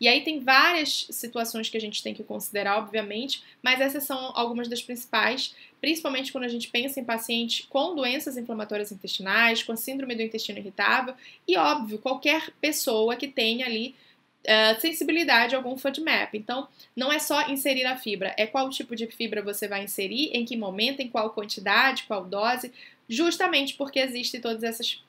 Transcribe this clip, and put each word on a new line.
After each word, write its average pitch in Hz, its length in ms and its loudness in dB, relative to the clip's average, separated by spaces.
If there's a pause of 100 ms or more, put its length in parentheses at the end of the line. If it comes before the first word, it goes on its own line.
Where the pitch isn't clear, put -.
E 233 80 6
aí 269 140 6
tem 311 180 -4
várias 285 680 4
situações 233 600 -4
que - 60 -4
a 226 40 -2
gente 208 220 -6
tem 220 100 -6
que 208 120 -10
considerar, 202 520 -2
obviamente, 214 680 -4 (200)
mas 254 180 4
essas 277 240 0
são 262 300 -6
algumas 240 340 -2
das 233 140 -6
principais, 233 720 0 (260)
principalmente 269 520 0
quando 254 120 -2
a 247 40 0
gente 233 200 -4
pensa 269 320 -2
em 240 40 -4
pacientes 233 680 -2
com 320 240 2
doenças 262 420 -2
inflamatórias 214 560 -6
intestinais, 208 680 2
com 233 100 -4
a 226 40 -4
síndrome 262 380 -6
do 226 80 -2
intestino 220 360 -6
irritável 220 560 2 (320)
e, 359 100 4
óbvio, 294 420 2
qualquer 277 520 0 (100)
pessoa 247 560 2
que 277 120 -6
tenha 240 360 0
ali, 240 300 -4 (500)
eh, 220 360 6
sensibilidade 285 720 4
a 262 40 2
algum 254 180 -6
fadmap. 269 580 0
Então, 247 320 -6 (300)
não 262 160 0
é 311 60 2
só 294 300 0
inserir 269 360 0
a 262 120 -2
fibra, 190 400 -4
é 214 100 0
qual 269 240 0
tipo 254 260 -8
de 226 100 -4
fibra 214 340 -6
você 202 280 -6
vai 196 160 -4
inserir, 208 480 -4
em 240 120 0
que 240 120 -6
momento, 220 440 -2
em 247 80 -8
qual 220 220 -2
quantidade, 214 720 0
qual 196 200 -4
dose, 233 480 -2 (360)
justamente 320 680 2
porque 277 240 -4
existem 247 420 -2
todas 226 220 -4
essas 226 460 -4